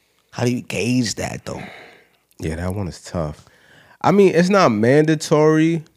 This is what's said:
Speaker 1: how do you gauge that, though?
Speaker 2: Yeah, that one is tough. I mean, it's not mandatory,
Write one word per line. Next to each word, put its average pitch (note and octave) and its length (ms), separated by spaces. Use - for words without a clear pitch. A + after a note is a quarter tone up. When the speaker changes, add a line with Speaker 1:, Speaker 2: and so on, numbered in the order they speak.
Speaker 1:
how - 140
do B2 60
you B2 100
gauge A2 540
that, - 300
though? - 160
Speaker 2:
Yeah, E2 160
that F2+ 180
one G2 140
is - 140
tough. D#2 440
I D3 100
mean, F#3+ 220
it's F3 160
not F#3+ 220
mandatory, D#3 1120